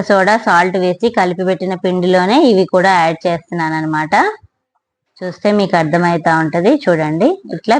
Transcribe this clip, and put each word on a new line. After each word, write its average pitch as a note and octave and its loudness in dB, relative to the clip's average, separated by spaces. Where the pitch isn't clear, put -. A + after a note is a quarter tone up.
సోడా, G3 4
సాల్ట్ F#3 2
వేసి F3+ -2
కలిపి F3+ -2
పెట్టిన F#3 -4
పిండిలోనే F#3 0
ఇవి F#3+ 4
కూడా F#3 2
యాడ్ E3 0
చేస్తున్నాను E3 -4
అనమాట. D#3 -4
చూస్తే F#3 -4
మీకు G3 0
అర్థమవుతా E3+ 0
ఉంటది. E3+ 0
చూడండి, D#3+ 0
ఇట్లా G#3+ -2